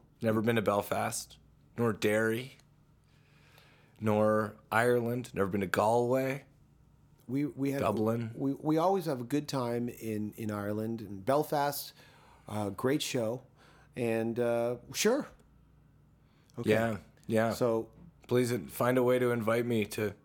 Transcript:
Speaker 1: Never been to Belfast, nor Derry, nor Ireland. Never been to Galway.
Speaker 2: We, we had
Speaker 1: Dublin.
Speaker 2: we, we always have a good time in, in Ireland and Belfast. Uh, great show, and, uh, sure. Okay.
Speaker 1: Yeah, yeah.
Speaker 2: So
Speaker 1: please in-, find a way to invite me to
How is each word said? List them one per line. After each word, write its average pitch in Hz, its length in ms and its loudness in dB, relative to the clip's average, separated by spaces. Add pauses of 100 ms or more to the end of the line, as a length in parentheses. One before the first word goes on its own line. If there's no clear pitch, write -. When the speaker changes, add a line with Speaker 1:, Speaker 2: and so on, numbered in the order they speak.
(220)
Speaker 1:
Never 113 180 2
been 117 160 2
to 110 60 2
Belfast, 101 760 -2 (400)
nor 117 160 2
Derry, 110 640 0 (1400)
nor 107 540 2 (160)
Ireland. 120 640 2
Never 95 140 0
been 101 120 -2
to 98 60 0
Galway. 123 800 2 (840)
Speaker 2:
We, 139 160 -2
we 135 280 -4
had 139 100 -2
Speaker 1:
Dublin. 110 520 0
Speaker 2:
we, 139 200 -2
we 156 240 0
always 185 260 2
have 147 160 -4
a 120 40 -8
good 143 240 -4
time 120 420 -2
in, 107 480 -6
in 110 120 -4
Ireland 107 520 -4
and 98 220 -12
Belfast. 143 680 0 (560)
Uh, 104 220 -4
great 131 320 0
show, 120 400 -2 (540)
and, 113 440 0
uh, 117 360 0 (180)
sure. 262 340 0 (1300)
Okay. 107 120 2
Speaker 1:
Yeah, 110 260 2 (300)
yeah. 113 260 2
Speaker 2:
So 113 360 0 (400)
Speaker 1:
please 123 220 2
in-, 113 160 -4
find 123 320 0
a 127 40 4
way 123 160 4
to 123 120 2
invite 117 360 0
me 117 200 0
to 104 280 -4 (100)